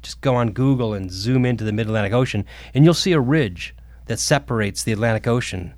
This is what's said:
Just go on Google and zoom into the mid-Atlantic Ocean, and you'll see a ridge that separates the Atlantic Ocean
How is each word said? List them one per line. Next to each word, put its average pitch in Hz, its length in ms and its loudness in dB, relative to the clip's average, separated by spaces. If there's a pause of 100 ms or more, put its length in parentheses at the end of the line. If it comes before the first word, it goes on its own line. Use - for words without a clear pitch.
Just - 200 -14
go 127 140 2
on 117 160 0
Google 123 420 0
and 95 180 -6
zoom 123 340 0
into 117 180 -2
the 107 80 -2
mid-Atlantic 107 420 0
Ocean, 123 320 0 (280)
and 143 120 8
you'll 170 80 8
see 180 200 0
a 156 60 4
ridge 123 560 -2 (300)
that 117 140 -6
separates 110 640 -2
the 113 80 -2
Atlantic 110 360 0
Ocean 101 500 -4